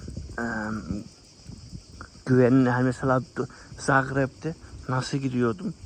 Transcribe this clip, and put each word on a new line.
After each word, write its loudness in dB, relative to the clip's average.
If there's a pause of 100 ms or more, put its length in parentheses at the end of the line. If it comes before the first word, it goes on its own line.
(380)
Eee, -4 (1800)
güvenli. 6
Hani 2
mesela 2 (140)
Du-, -4 (300)
Zagreb'de 0 (340)
nasıl -2
gidiyordum? -2 (120)